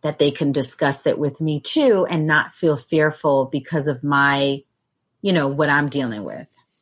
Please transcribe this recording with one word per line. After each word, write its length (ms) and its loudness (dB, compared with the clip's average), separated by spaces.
that 160 -4
they 140 4
can 200 -2
discuss 540 -2
it 140 0
with 200 -4
me 220 -2
too 480 2
and 160 -2
not 280 0
feel 220 0
fearful 680 0
because 420 -6
of 160 -4
my, 600 2
you 100 0
know, 160 2
what 220 0
I'm 180 2
dealing 360 -4
with. 240 -12